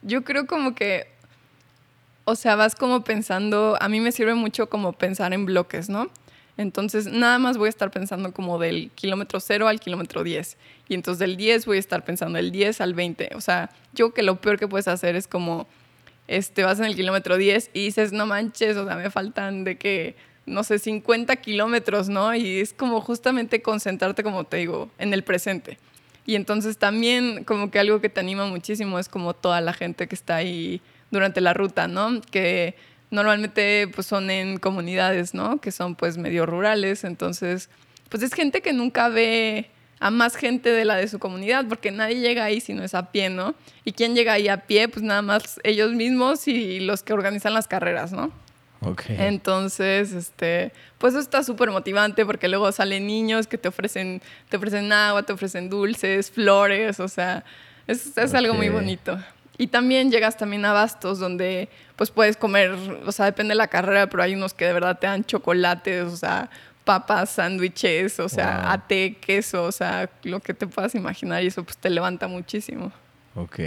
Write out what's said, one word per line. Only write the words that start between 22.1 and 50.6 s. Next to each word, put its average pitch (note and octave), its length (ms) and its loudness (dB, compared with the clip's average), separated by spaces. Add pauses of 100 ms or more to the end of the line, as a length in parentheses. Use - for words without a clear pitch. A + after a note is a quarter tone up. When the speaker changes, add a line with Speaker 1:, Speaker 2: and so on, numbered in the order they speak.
Speaker 1:
Y G3 260 -2
es G#3 140 -2
como A#3 280 0
justamente A#3 600 0
concentrarte, G3 640 -2
como G3+ 220 -2
te E3+ 120 -6
digo, F3 400 -4
en G3+ 160 -2
el F#3+ 100 0
presente. F#3 540 -4 (480)
Y G#3+ 100 -2
entonces G#3 420 -2
también A#3 680 0
como G#3 260 0
que G#3 80 4
algo G#3 220 4
que G#3+ 80 0
te G3+ 100 -4
anima F#3+ 280 -2
muchísimo G3 520 -4
es F#3 100 -6
como F3 260 -4
toda F3 260 0
la E3+ 120 -2
gente E3+ 340 -6
que F#3 80 -8
está F3 220 -4
ahí F3 440 -4 (300)
durante G3 280 2
la F3+ 140 6
ruta, F#3 340 0
¿no? G#3 320 -2 (120)
Que F3+ 440 0 (360)
normalmente, G#3 840 4
pues, G3 120 -6
son G3 220 0
en F#3+ 280 -2
comunidades, F#3 760 0
¿no? G#3 280 -2
Que G3 100 -6
son, F3+ 240 -4
pues, E3+ 220 -2
medio E3+ 280 0
rurales. G3 600 0
Entonces, F3+ 640 -4 (400)
pues, G#3+ 140 -4
es B3+ 100 -2
gente D#4 280 0
que D#4+ 120 -2
nunca A#3+ 340 2
ve A3+ 600 2 (320)
a G3+ 100 2
más A#3 240 4
gente B3 340 0
de A3+ 140 4
la G#3+ 140 4
de F#3+ 100 0
su G#3 100 -8
comunidad, G3+ 520 -2
porque G#3+ 220 -4
nadie A3 280 -2
llega A#3+ 240 0
ahí G#3+ 160 0
si G#3 140 -8
no G3 100 -6
es F#3+ 100 -8
a F3+ 200 -4
pie, F#3+ 160 0
¿no? F#3+ 260 -4 (300)
¿Y G#3 80 -4
quién A#3 200 0
llega A#3 200 4
ahí G#3 160 2
a G3 80 2 (100)
pie? G#3+ 220 4
Pues, G#3+ 140 -8
nada G#3 180 0
más G#3 420 -2
ellos A3 300 2
mismos B3+ 560 2
y G3+ 320 -2
los G3 220 -2
que - 100 -4
organizan G3+ 400 0
las A3 160 0
carreras, F3 420 -2
¿no? A3+ 180 -4 (520)
Speaker 2:
Ok. F2+ 260 -6
Speaker 1:
Entonces, F#3+ 1040 0
este, F3 600 -4 (240)